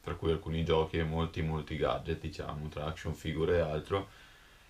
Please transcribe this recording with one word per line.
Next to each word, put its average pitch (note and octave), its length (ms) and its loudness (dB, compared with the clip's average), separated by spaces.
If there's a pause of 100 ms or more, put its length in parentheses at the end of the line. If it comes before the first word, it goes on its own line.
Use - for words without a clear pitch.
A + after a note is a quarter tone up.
tra E2+ 140 -4
cui E2 160 2
alcuni D#2+ 340 0
giochi D#2+ 320 4
e E2 40 4
molti, D#2+ 380 0
molti D#2 380 -2
gadget, C#2+ 420 0
diciamo, D2+ 480 -6
tra D2 160 -6
action D#2 300 -4
figure D#2+ 420 2
e E2+ 40 6
altro. D#2 480 0 (600)